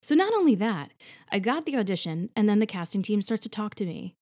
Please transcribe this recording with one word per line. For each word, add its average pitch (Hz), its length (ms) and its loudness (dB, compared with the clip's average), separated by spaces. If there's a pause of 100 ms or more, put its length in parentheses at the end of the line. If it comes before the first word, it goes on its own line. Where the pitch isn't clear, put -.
So 294 120 2
not 381 180 4
only 339 220 6
that, 185 360 -2 (400)
I 196 80 0
got 262 260 -2
the 277 120 -2
audition, 185 580 -2
and 208 120 4
then 208 120 4
the 220 60 4
casting 190 360 -6
team 208 200 0
starts 220 220 -2
to 226 60 -8
talk 214 260 -8
to 202 100 -4
me. 175 360 -10